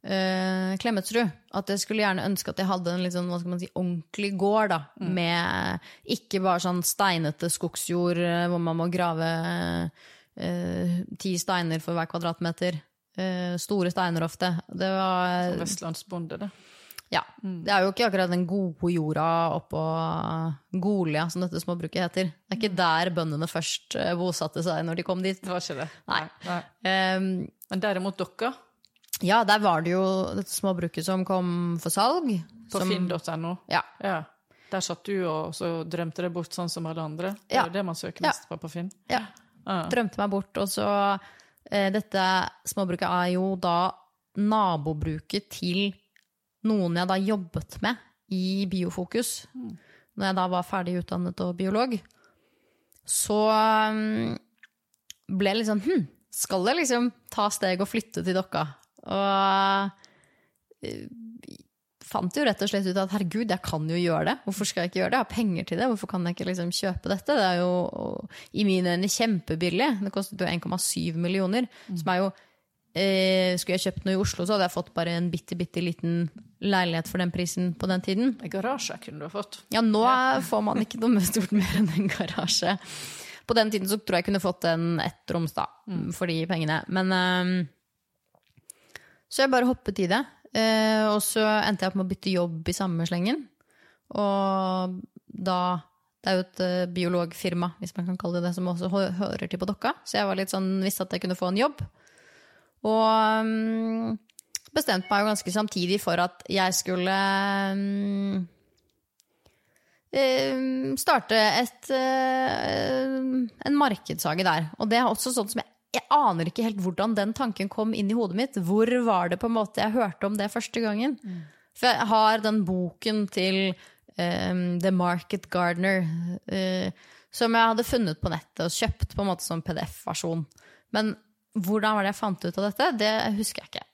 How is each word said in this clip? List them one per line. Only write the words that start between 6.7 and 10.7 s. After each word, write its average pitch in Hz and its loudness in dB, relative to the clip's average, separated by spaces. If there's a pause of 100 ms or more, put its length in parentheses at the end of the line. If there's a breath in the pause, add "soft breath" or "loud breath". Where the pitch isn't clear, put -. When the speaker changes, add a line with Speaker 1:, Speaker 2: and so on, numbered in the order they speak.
Speaker 1:
steinete 165 0
skogsjord, 175 -2
eh, 175 2
hvor 175 0
man 165 0
må 165 0
grave, 170 -2 (460 loud breath)
eh, 175 -2 (160)